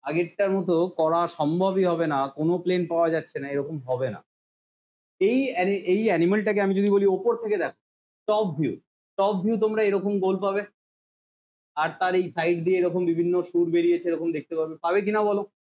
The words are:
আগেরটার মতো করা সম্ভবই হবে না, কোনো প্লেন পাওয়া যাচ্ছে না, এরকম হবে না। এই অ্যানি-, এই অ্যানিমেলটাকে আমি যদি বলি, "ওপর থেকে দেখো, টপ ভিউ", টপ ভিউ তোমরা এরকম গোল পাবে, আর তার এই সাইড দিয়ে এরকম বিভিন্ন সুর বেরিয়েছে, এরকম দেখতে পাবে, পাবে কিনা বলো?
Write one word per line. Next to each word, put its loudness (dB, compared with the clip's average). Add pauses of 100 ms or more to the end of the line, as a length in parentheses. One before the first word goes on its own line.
আগেরটার -2
মতো 0
করা 0
সম্ভবই 0
হবে 0
না, -2
কোনো -2
প্লেন -2
পাওয়া 2
যাচ্ছে -4
না, -8
এরকম -6
হবে -4
না। -12 (960)
এই 2
অ্যানি-, 0
এই 2
অ্যানিমেলটাকে 2
আমি 2
যদি 2
বলি, 4
"ওপর 2
থেকে -2
দেখো, -4 (500)
টপ 0
ভিউ", -2 (400)
টপ 0
ভিউ 2
তোমরা 0
এরকম 0
গোল 0
পাবে, -2 (1120)
আর -2
তার 0
এই 2
সাইড 0
দিয়ে 2
এরকম 0
বিভিন্ন 2
সুর 0
বেরিয়েছে, 2
এরকম -2
দেখতে -6
পাবে, -4
পাবে 0
কিনা 0
বলো? 0 (140)